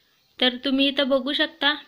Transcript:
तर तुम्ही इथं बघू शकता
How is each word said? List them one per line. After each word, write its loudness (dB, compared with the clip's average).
तर 2
तुम्ही 2
इथं 0
बघू 0
शकता -2